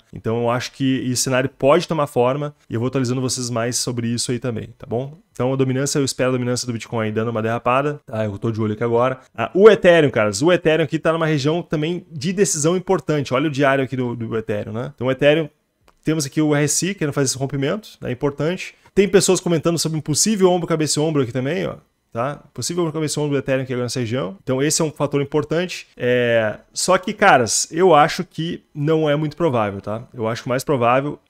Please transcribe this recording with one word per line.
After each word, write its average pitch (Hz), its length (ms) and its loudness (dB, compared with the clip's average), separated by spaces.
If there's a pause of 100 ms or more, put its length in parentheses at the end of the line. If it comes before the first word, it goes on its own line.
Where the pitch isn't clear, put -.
(120)
Então 113 300 -4
eu 117 80 0
acho 123 220 -4
que 131 360 -2
esse 123 140 -2
cenário 131 260 0
pode 151 380 2
tomar 151 220 -2
forma 143 440 0 (160)
e - 60 -6
eu 113 60 -2
vou 123 80 0
atualizando 127 320 -2
vocês 127 280 -4
mais 120 280 -2
sobre 117 320 -4
isso 120 240 -4
aí 120 80 -4
também, 107 360 -6
tá - 120 -20
bom? 135 280 -6 (140)
Então 127 220 -2
a 135 40 -2
dominância, 135 440 0
eu 139 40 0
espero 127 260 -2
a - 20 0
dominância 123 340 -2
do 123 60 -4
Bitcoin 113 340 -4
aí 107 60 -4
dando 110 180 -2
uma 113 100 -2
derrapada, 120 520 0 (120)
tá? 113 200 -4
Eu 101 140 -4
tô 117 120 -2
de 110 100 -4
olho 107 140 0
aqui 113 100 -4
agora. 120 340 2 (160)
Ah, 113 200 -4
o 202 140 8
Ethereum, 170 420 6
caras, 104 320 0
o 170 100 4
Ethereum 165 320 2
aqui 156 140 -2
tá 160 120 0
numa 165 160 -2
região 156 360 0
também 165 480 -6
de 160 240 -6
decisão 170 420 0
importante. 156 560 -2
Olha 139 160 0
o - 20 -2
diário 135 320 2
aqui 127 140 -4
do, 123 180 -4
do 113 220 -6
Ethereum, 107 380 -6
né? 131 200 -8
Então 120 120 -6
o 131 40 2
Ethereum, 147 380 2 (560)
temos 156 220 -2
aqui 135 140 -4
o 151 140 2
R 147 100 2
S 147 220 0
I, 196 80 -4
que 160 120 -4
não 143 80 -4
faz 139 160 0
esse - 80 -6
rompimento, 139 500 -4 (140)
é 123 100 -6
importante. 147 600 -4 (200)
Tem 196 140 4
pessoas 190 320 4
comentando 170 380 0
sobre 160 180 -4
um 147 60 -4
possível 180 480 2
ombro, 175 180 0
cabeça 156 320 0
e - 20 0
ombro 151 200 0
aqui 113 100 -4
também, 147 340 -4
ó. 110 100 -8 (360)
Tá? 131 300 -6 (100)
Possível 170 300 -4
ombro, 160 100 -2
cabeça 156 260 -4
e 147 40 -2
ombro 143 120 0
do 135 40 2
Ethereum 131 240 0
aqui 131 100 -8
agora 123 140 -2
nessa 120 140 -4
região. 135 420 -4
Então 131 200 -2
esse 156 200 0
é - 20 2
um 151 60 -2
fator 143 320 -2
importante. 156 640 -4 (100)
É... 120 600 2 (160)
Só 185 240 2
que, 202 160 -6
caras, 147 560 4
eu 170 240 4
acho 151 280 4
que 170 400 -10 (120)
não 156 340 0
é 147 80 2
muito 151 180 -4
provável, 113 460 0
tá? 113 320 -8
Eu 117 160 -4
acho 117 140 -4
que - 40 -20
o 131 40 -2
mais 127 120 0
provável 139 560 0 (120)